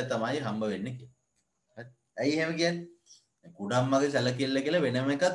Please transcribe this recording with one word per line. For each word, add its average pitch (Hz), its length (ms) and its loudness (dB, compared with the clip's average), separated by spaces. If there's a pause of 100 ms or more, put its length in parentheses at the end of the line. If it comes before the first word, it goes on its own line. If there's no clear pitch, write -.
තමයි 123 360 -2
හම්බ 107 220 -4
වෙන්නේ 107 320 -4
කියලා. - 220 -18 (540)
හරි? 120 200 -18 (240)
ඇයි 143 200 0
එහෙම 160 200 0
කියන්නේ? 170 340 -2 (640)
කුඩම්මගේ 131 580 2
සැලකිල්ල 135 520 0
කියලා 160 200 2
වෙනම 131 280 0
එකක් 143 240 2